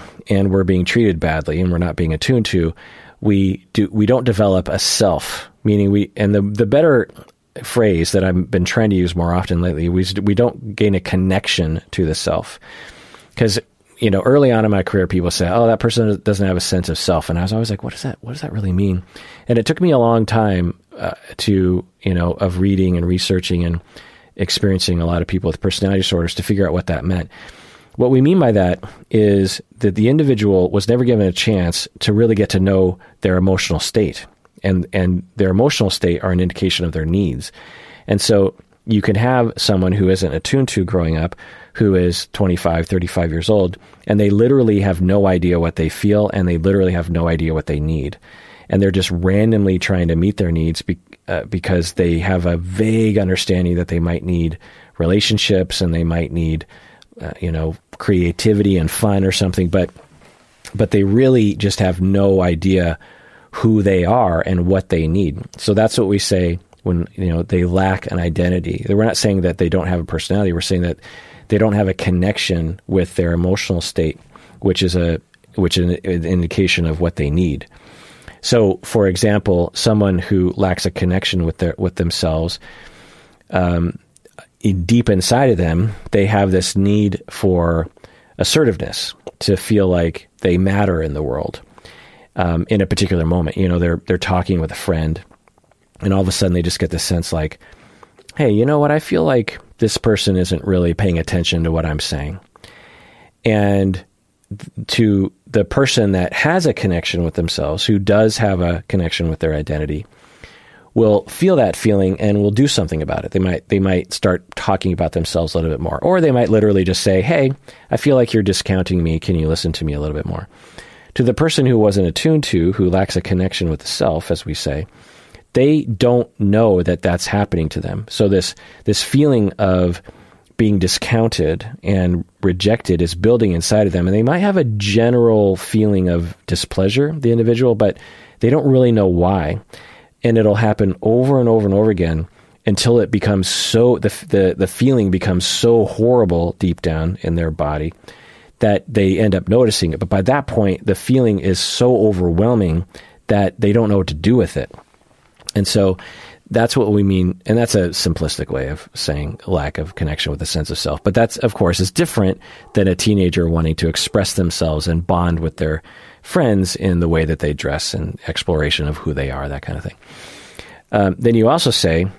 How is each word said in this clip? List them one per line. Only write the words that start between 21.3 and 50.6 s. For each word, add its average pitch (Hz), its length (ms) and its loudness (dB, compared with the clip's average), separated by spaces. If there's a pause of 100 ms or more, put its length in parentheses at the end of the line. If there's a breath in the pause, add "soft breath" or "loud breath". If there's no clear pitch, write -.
to, 92 480 2 (160)
you 95 120 -2
know, 85 180 0
of 90 280 -2
reading 95 360 2
and 85 100 -2
researching 90 600 -2
and 85 160 -4 (560 loud breath)
experiencing 90 640 -2
a 82 40 -2
lot 85 160 0
of 87 60 -4
people 90 220 -2
with 78 100 -6
personality 98 400 0
disorders 85 360 -2
to 92 80 -6
figure 98 220 0
out 78 80 -2
what 90 140 -2
that 78 160 -4
meant. 90 260 -2 (680 loud breath)
What 123 140 2
we 131 100 4
mean 170 180 4
by 123 140 4
that 90 280 2 (300 loud breath)
is 101 500 2 (180)
that 98 160 0
the 107 120 2
individual 107 640 2
was 98 160 -2
never 120 160 2
given 113 240 4
a 90 60 0
chance 90 540 -2 (120)
to - 140 0
really 113 220 4
get 98 160 2
to 95 80 0
know 95 380 2 (220 loud breath)
their 92 160 0
emotional 92 440 0
state, - 460 -2 (380)
and, 92 300 0
and 90 420 -2
their 98 140 0
emotional 107 420 2
state 87 320 -2
are 95 80 0
an 90 80 2
indication 90 460 -2
of 82 60 -4
their 78 140 -4
needs. 82 460 -2 (560 loud breath)
And 101 120 0
so 101 360 2 (300)
you 107 160 2
can 107 140 0
have 120 420 2
someone 92 340 0
who 92 180 2
isn't 92 240 0
attuned 131 360 0
to 98 140 0
growing 85 340 0
up, 82 180 -4 (380 loud breath)
who 101 220 2
is 90 380 0
twenty-five, 85 540 0
thirty-five 87 440 -2
years 82 180 -4
old, 95 280 0 (300 loud breath)
and 104 120 2
they 104 100 2
literally 110 520 4
have 92 200 0
no 98 260 2
idea 87 320 2
what 82 160 -2
they 82 140 -2
feel, 104 400 0
and 92 180 0
they 87 100 0
literally 95 340 2
have 87 180 -2
no 85 180 0
idea 80 260 -2
what 78 140 -4
they 76 120 -4
need. 76 380 -4 (520 loud breath)
And 95 120 2
they're 95 100 4
just 90 200 -2
randomly 98 680 2
trying 90 280 0
to 82 80 0
meet 92 220 0
their 90 140 0
needs 82 300 -2